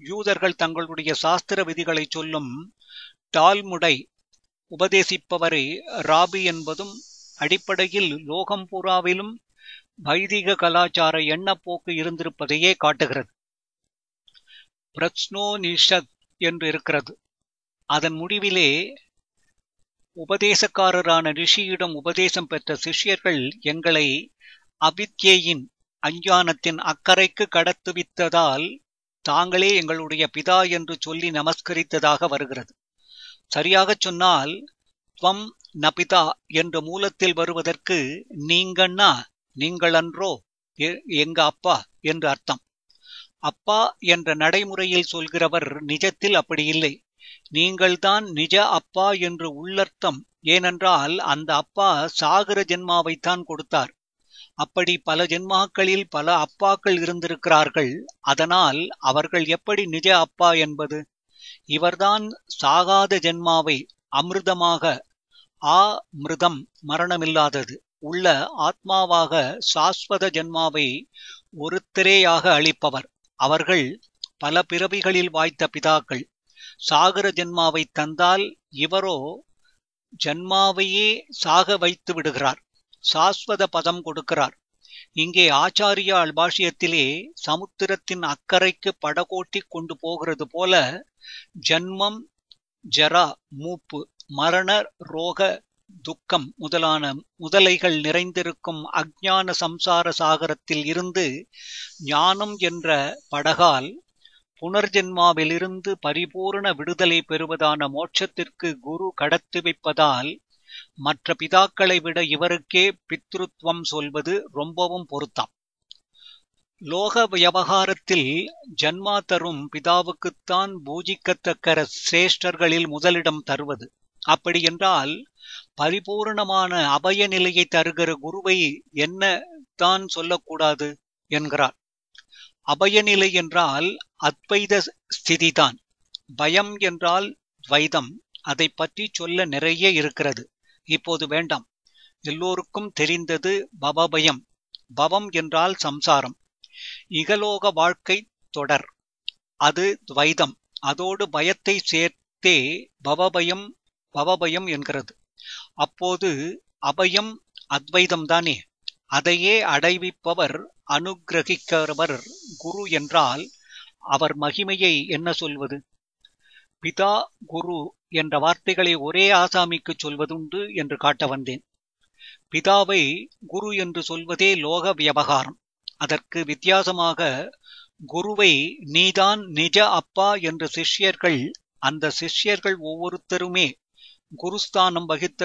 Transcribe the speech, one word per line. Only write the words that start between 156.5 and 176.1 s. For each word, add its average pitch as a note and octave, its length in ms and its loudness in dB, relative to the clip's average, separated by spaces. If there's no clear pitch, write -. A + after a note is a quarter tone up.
அபயம் F#3 480 0
அத்வைதம் E3+ 540 0
தானே? E3 300 0
அதையே F3 440 2
அடைவிப்பவர், E3+ 920 0
அனுக்கிரகிக்கிறவர் D#3+ 1300 -2
குரு F3+ 340 -10
என்றால் D3 520 0
அவர் D3 320 0
மகிமையை F#3 560 0
என்ன E3 260 -4
சொல்வது? C#3+ 440 -8
பிதா, F#3+ 320 0
குரு E3+ 300 -8
என்ற D#3 300 -2
வார்த்தைகளை F3 580 2
ஒரே D#3+ 340 2
ஆசாமிக்கு F3 640 2
சொல்வதுண்டு D3+ 680 -6
என்று D3 220 -4
காட்ட D3 300 0
வந்தேன். C3 360 -8
பிதாவை F#3+ 560 2
குரு G3+ 280 -6
என்று F3 280 -6
சொல்வதே E3 520 0
லோக E3+ 380 -2
விவகாரம். D3 640 0
அதற்கு D#3 420 -4